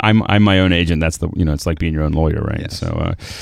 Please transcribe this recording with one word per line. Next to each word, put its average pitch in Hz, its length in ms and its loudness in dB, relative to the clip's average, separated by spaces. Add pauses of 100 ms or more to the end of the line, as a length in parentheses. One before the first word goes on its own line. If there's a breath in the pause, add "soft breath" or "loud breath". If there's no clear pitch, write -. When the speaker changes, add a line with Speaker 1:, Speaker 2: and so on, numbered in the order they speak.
Speaker 1:
I'm, 107 220 4
I'm 104 180 2
my 98 180 6
own 92 140 4
agent. 85 260 2
That's 80 180 -2
the, 85 180 -4
you 87 100 0
know, 76 80 0
it's 73 140 -4
like 82 100 -2
being 82 160 -2
your 78 100 -2
own 76 100 -2
lawyer, 76 280 0
right? 71 200 -4
Speaker 2:
Yes. - 180 -10
Speaker 1:
So, - 80 -6
uh, - 260 -4 (280 loud breath)